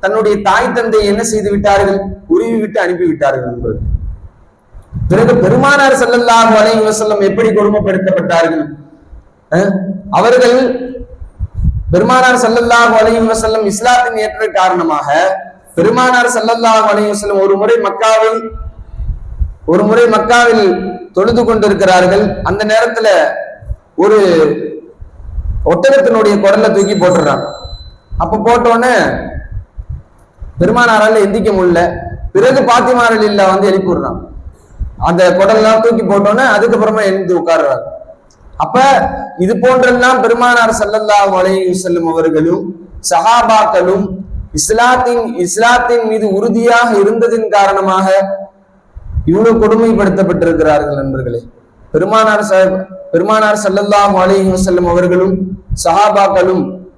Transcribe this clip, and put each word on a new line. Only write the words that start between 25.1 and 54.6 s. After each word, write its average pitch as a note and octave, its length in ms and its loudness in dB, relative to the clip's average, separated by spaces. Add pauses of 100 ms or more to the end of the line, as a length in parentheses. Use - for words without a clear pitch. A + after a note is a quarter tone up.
ஒட்டகத்தினுடைய A3+ 760 2
குடலை G3+ 280 2
தூக்கி G3 260 0
போட்டுறாங்க. E3+ 500 0 (720)
அப்ப F3 200 -2
போட்டோன்னு A#3 540 2 (1700)
பெருமானாரால A3 680 2
எந்திக்க G3+ 280 0
முடியல. F3+ 280 2 (520)
பிறகு B3+ 360 2
பாத்திமா A#3+ 400 2
ரலியல்லாஹு G3+ 440 2
வந்து G3 180 0
எழுப்பி F#3 200 0
விடுறாங்க. C3+ 320 -4 (840)
அந்த F3 140 2 (160)
குடல்லாம் A3 460 2
தூக்கி A#3 200 2
போட்டோன்னு G3+ 480 0
அதுக்கப்புறமா G#3+ 580 0
எழுந்து F#3 280 -2
உட்கார்றாங்க. D#3 460 0 (800)
அப்ப - 120 -4 (640)
இது F#3 160 0 (100)
போன்றெல்லாம் B3+ 580 2
பெருமானார் A#3 580 2
ஸல்லல்லாஹு G#3 580 0
அலைஹி F#3+ 300 0
வஸல்லம் F3 440 -2
அவர்களும் D#3+ 500 0 (480)
சஹாபாக்களும் F#3+ 960 2 (480)
இஸ்லாத்தின், A#3+ 680 0 (220)
இஸ்லாத்தின் A#3+ 640 0
மீது A3 180 -2 (100)
உறுதியாக A#3 540 2 (120)
இருந்ததின் A3+ 460 0
காரணமாக G3 580 0 (1200)
இவ்வளவு G#3+ 360 2
கொடுமைப்படுத்தப்பட்டிருக்கிறார்கள் E3+ 1400 0
நண்பர்களே. C3 400 -6 (520)
பெருமானார் G#3 580 2
ச-, F#3+ 240 2 (360)
பெருமானார் G#3 540 0
ஸல்லல்லாஹு G3+ 560 2
அலைஹி F#3+ 300 2
வஸல்லம் F#3 420 0